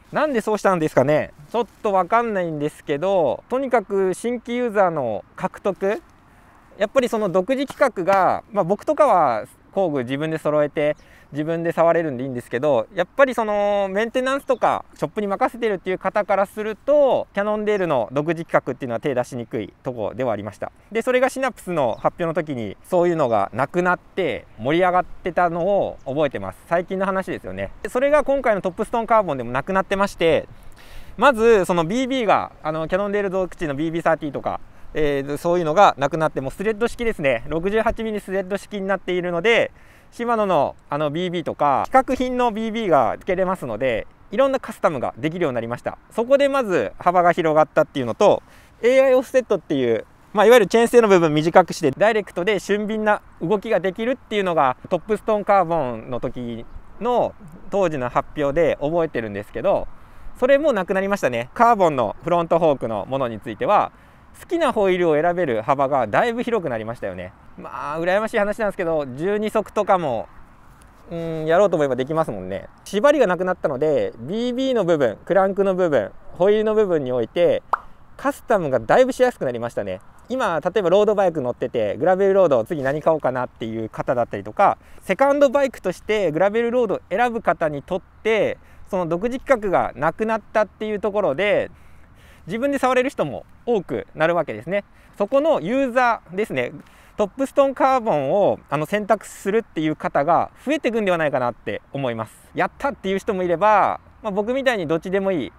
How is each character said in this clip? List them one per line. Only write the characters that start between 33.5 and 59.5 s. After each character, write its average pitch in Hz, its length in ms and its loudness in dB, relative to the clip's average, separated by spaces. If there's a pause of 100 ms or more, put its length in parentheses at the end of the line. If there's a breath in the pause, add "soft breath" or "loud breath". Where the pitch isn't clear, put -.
自 175 160 -6
の 139 80 -4
ビ 160 140 -2
ー - 20 -4
ビ 165 80 -4
ー - 40 -2
サ 170 80 2
ー 160 60 2
テ 156 100 -6
ィ - 20 -6
ー - 20 -6
と 131 100 -6
か、 95 200 -6 (320 soft breath)
え 143 340 0
ー、 143 100 -6
そ 175 180 0
う 180 40 2
い 175 40 0
う - 20 -2
の 151 80 0
が 196 240 8
な 139 120 0
く 170 80 -4
な 156 120 0
っ - 20 -6
て、 - 80 -6
も 135 80 -4
う - 40 -6
ス - 120 -10
レ 214 80 0
ッ - 60 -4
ド 233 100 -2
式 - 160 -8
で 226 80 0
す 185 100 -8
ね。 127 260 2
六 165 220 -2
十 220 120 2
八 226 220 -2
ミ 220 100 -4
リ 202 80 -6
ス - 100 -12
レ 190 80 -2
ッ 185 80 -4
ド 196 80 -4
式 202 240 -10
に 190 80 -4
な 196 80 0
っ 185 40 -4
て - 120 -6
い 180 100 0
る 175 100 -4
の 170 100 -2
で、 214 300 2 (400 soft breath)
シ 240 140 -8
マ 233 100 0
ノ 214 100 0
の、 147 300 0 (140)
あ 143 80 -4
の、 151 140 -2
ビ 175 160 -4
ー 170 40 -6
ビ 175 100 -4
ー - 20 -10
と 117 100 -6
か、 135 340 2
規 - 40 -14
格 262 240 4
品 254 220 -2
の 240 140 2
ビ 220 180 -4
ー - 20 -4
ビ 220 140 -4
ー 190 40 -2
が 120 300 4
付 - 140 -4
け - 20 0
れ 185 100 0
ま 185 100 -2
す 160 100 -8
の 110 120 -6
で、 117 300 -2 (240)
い 196 60 -4
ろ 269 100 4
ん - 40 -2
な - 80 -2
カ - 140 -12
ス - 80 -20
タ 202 80 4
ム 143 100 -2
が 104 180 -4
で 139 120 -4
き 170 80 -6
る 170 60 -2
よ 147 60 0
う - 20 -2
に 123 40 -6
な 113 60 -2
り 117 60 -6
ま 117 100 -6
し - 40 -20
た。 - 160 -6 (140)
そ 226 140 -2
こ 269 120 4
で 277 120 2
ま 269 140 0
ず 156 340 0
幅 180 260 4
が 175 100 6
広 160 220 0
が 156 60 8
っ 151 60 4
た - 160 2
っ - 20 -2
て - 140 -6
い 127 40 0
う - 20 -4
の 110 100 -4
と、 180 260 6 (400 soft breath)
エ 254 180 4
ー 269 40 6
ア 269 60 4
イ 254 60 6
オ 254 60 4
フ - 80 -8
セ 262 100 0
ッ 247 40 2
ト 220 120 0
っ 165 40 0
て - 160 -4
い 123 180 2
う、 104 120 -2 (280)
ま 196 100 4
あ、 - 20 6
い 214 40 8
わ 247 60 10
ゆ 240 60 8
る 185 60 4
チ 226 100 2
ェ 233 40 6
ー 240 40 4
ン - 20 4
性 240 140 6
の 220 60 6
部 190 120 8
分 160 140 4
短 165 320 6
く 175 80 -8
し - 80 -10
て、 147 100 2
ダ 196 200 2
イ - 20 0
レ 208 100 -2
ク - 100 -18
ト 175 120 -4
で 202 140 2
俊 208 280 -2
敏 214 160 -4
な 208 180 2 (200)
動 196 180 0
き 226 100 -8
が 208 100 2
で 185 140 0
き 226 120 -6
る 247 60 0
っ 262 40 -2
て - 200 -8
い 208 40 0
う 196 40 0
の 175 120 -2
が、 135 220 2 (120)
ト 180 80 0
ッ 160 40 -12
プ 214 160 -2
ス - 60 -20
ト 220 120 0
ー 208 40 0
ン - 60 -8
カ 196 180 4
ー - 20 -2
ボ 151 320 -2
ン 123 120 -14
の 120 100 -4
時 120 460 -8 (360)
の 214 320 0 (360)
当 190 200 2
時 151 80 -4
の 123 120 -4
発 - 280 -2
表 143 160 0
で 147 280 2
覚 160 220 0
え 156 60 -2
て 131 120 -6
る 110 80 -6
ん 101 40 -8
で 101 100 -8
す - 80 -20